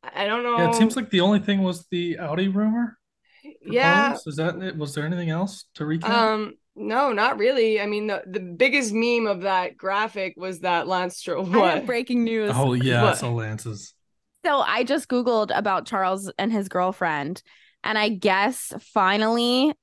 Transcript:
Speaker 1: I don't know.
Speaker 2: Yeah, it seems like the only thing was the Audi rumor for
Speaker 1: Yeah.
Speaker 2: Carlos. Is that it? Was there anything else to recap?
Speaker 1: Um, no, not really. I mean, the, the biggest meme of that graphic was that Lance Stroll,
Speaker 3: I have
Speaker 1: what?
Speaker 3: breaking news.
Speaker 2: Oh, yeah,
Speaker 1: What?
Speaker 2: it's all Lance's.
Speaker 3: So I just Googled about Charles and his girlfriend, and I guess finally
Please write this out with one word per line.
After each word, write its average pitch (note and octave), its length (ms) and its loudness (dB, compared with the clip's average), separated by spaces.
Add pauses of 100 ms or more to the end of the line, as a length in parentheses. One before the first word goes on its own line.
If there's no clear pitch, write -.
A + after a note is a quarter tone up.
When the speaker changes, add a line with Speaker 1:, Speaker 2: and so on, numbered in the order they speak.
(140)
Speaker 1:
I G3+ 140 -2
don't A#3 160 -2
know. A#3+ 160 0
Speaker 2:
Yeah, A#3 100 4
it A#3 60 2
seems A3+ 200 4
like B3 140 -6
the F3+ 120 4
only G3+ 180 4
thing G3+ 240 0
was F3 260 -4
the F3 300 -4
Audi F3 280 -2
rumor A3 520 0 (420)
for - 320 -12
Speaker 1:
Yeah. C#4 360 4
Speaker 2:
Carlos. - 180 -8
Is D3 80 -8
that D#3+ 260 -2
it? F#3 160 -8
Was D3 160 -6
there D3 100 -4
anything E3+ 280 -4
else F#3 340 -4 (100)
to - 80 -6
recap? D#3+ 260 -2
Speaker 1:
Um, A3 440 2 (220)
no, A#3 360 0
not A3+ 280 0
really. A3 420 2
I G#3 60 -4
mean, G#3 180 -4
the, G#3 220 -4
the F#3 120 -6
biggest A3 540 0
meme A#3 320 2
of G3 160 -2
that F#3 360 0
graphic G3 600 -4
was F#3 220 -8
that F3 280 0
Lance F3+ 300 -2
Stroll, F3 260 -4
Speaker 3:
I F#3 60 -4
have F#3+ 300 4
Speaker 1:
what? - 80 -8
Speaker 3:
breaking A#3+ 360 -2
news. A3 300 0
Speaker 2:
Oh, B2+ 200 2
yeah, B2 280 2
Speaker 1:
What? - 120 6
Speaker 2:
it's - 100 -4
all A#2+ 100 -2
Lance's. G#2+ 640 -8 (500)
Speaker 3:
So D4 140 2
I A#3+ 240 0
just C#4 240 -2
Googled A#3 500 0
about F#3+ 300 -2
Charles F#3+ 500 0
and G3 140 0
his G3 180 0
girlfriend, F3+ 720 -2 (420)
and G#3+ 140 -2
I G#3+ 120 2
guess G3+ 640 0 (200)
finally A#3 880 4